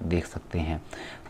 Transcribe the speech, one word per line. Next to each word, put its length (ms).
देख 180
सकते 340
हैं। 220